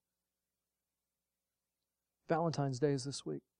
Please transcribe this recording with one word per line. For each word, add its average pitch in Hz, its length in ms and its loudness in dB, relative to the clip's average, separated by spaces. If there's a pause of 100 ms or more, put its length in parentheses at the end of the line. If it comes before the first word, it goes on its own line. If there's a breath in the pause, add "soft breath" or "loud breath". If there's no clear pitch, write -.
(2250)
Valentine's 147 520 2
Day 143 120 4
is 131 120 -2
this 139 200 -8
week. 151 180 -6 (180)